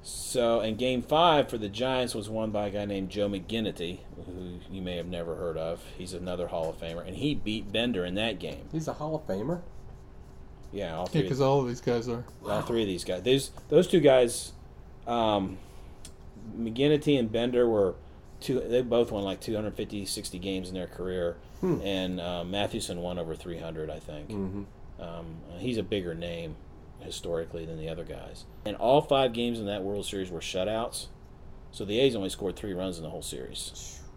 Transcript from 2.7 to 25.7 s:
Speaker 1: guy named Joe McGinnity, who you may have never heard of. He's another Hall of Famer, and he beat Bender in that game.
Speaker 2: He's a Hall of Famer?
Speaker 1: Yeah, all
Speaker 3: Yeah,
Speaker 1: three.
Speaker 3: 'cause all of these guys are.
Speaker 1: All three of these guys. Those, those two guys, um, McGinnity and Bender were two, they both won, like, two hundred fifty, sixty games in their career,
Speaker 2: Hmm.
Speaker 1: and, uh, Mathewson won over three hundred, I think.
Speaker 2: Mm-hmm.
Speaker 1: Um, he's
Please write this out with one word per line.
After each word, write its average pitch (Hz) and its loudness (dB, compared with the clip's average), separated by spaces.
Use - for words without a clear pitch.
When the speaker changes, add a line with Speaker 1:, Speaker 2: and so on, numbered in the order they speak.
Speaker 1:
guy 101 -2
named 98 -2
Joe 101 2
McGinnity, 92 -2
who 90 -8
you 98 -6
may 90 -4
have 85 -4
never 85 -4
heard 85 -2
of. 82 -4
He's 92 -8
another 90 -4
Hall 82 -2
of 80 -8
Famer, 82 -6
and 92 -8
he 143 0
beat 107 -2
Bender 107 0
in 90 -4
that 107 0
game. 71 -8
Speaker 2:
He's 156 -4
a 127 -4
Hall 156 -4
of - -6
Famer? 127 -2
Speaker 1:
Yeah, 98 -4
all 170 -2
Speaker 3:
Yeah, 160 4
Speaker 1:
three. 95 2
Speaker 3:
'cause 135 0
all 139 6
of 127 0
these 120 -4
guys 120 0
are. 120 -4
Speaker 1:
All 104 2
three 117 2
of 107 4
these 90 -2
guys. 90 -2
Those, 131 4
those 175 8
two 180 8
guys, 131 8
um, 104 2
McGinnity 139 6
and 117 2
Bender 120 6
were 101 6
two, 127 0
they 120 2
both 117 4
won, 101 0
like, 95 -2
two 113 -2
hundred 104 -2
fifty, 104 -4
sixty 101 -6
games 95 -2
in 92 -8
their 90 -2
career, 87 -2
Speaker 2:
Hmm. 175 2
Speaker 1:
and, 92 0
uh, 87 -2
Mathewson 98 -2
won 87 -2
over 82 -4
three 82 -8
hundred, 80 -6
I 78 -6
think. 76 -10
Speaker 2:
Mm-hmm. 98 -4
Speaker 1:
Um, 85 -8
he's 120 -2